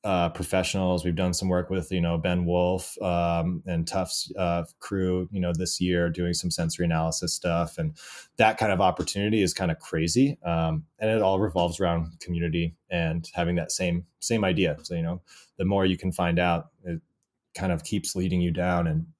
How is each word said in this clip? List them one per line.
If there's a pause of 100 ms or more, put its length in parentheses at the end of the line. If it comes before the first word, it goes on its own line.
uh,
professionals.
We've
done
some
work
with,
you
know,
Ben
Wolf,
um,
and
Tufts,
uh, (140)
crew,
you
know,
this
year
doing
some
sensory
analysis
stuff.
And (380)
that
kind
of
opportunity
is
kind
of
crazy.
Um, (140)
and
it
all
revolves
around
community (160)
and
having
that
same, (140)
same
idea.
So,
you
know, (360)
the
more
you
can
find
out, (160)
it (560)
kind
of
keeps
leading
you
down
and (120)